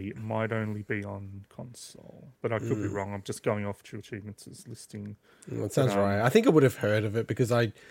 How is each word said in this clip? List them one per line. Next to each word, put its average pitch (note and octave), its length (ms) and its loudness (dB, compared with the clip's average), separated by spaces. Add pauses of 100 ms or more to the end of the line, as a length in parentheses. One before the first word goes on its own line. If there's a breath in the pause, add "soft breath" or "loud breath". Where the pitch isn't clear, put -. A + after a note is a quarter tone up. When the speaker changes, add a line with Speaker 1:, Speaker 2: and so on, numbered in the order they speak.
Speaker 1:
It A2 100 -10
might A2 360 -2
only G#2+ 300 -4
be G#2 200 -4
on G2 460 -10
console, - 800 -18 (120)
but A2+ 120 -2
I A2 60 0
could A2 100 -4 (120)
be G2 60 -2
Speaker 2:
Mm. F#2+ 60 -4
Speaker 1:
wrong. G2+ 200 -4
I'm G2 100 -8
just - 200 -10
going G#2 220 0
off G2+ 180 -8
True - 160 -14
Achievements' - 680 -14
listing. G#2 520 -14 (340 soft breath)
Speaker 2:
Mm, A2+ 140 -4
it G#2 80 -6
sounds B2+ 200 4
Speaker 1:
But, G2+ 60 2
um, G2+ 60 4
Speaker 2:
right. G2+ 160 2
I A#2+ 80 4
think A3 180 6
I - 40 8
would D3+ 120 8
have B2+ 140 4
heard G#2+ 260 2
of G#2+ 140 -2
it A2+ 100 -2
because A#2 240 2
I, A#2 220 4 (180 loud breath)